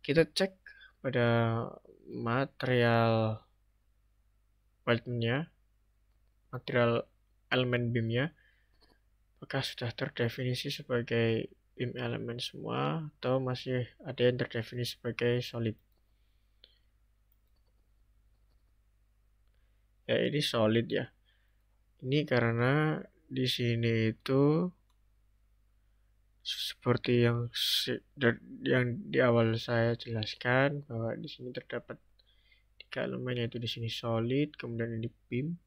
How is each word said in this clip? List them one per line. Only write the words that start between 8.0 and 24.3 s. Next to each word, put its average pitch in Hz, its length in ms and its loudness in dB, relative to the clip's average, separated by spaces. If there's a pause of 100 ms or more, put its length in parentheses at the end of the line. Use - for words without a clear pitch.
apakah - 240 -6
sudah 120 320 -4
terdefinisi 127 800 -4
sebagai 117 800 0 (240)
bim 120 240 -4
elemen 117 400 -6
semua 143 800 -4
atau 131 240 0
masih 127 400 -2 (240)
ada 123 240 4
yang 123 80 -4
terdefinisi 117 560 -6
sebagai 120 480 -2
solid. 113 320 -4 (4000)
Ya, 117 160 2
ini 127 160 0
solid 113 480 2
ya. - 240 -4 (880)
Ini 139 240 0
karena 127 800 2 (240)
di 131 160 -2
sini 117 720 0
itu 147 560 2 (1800)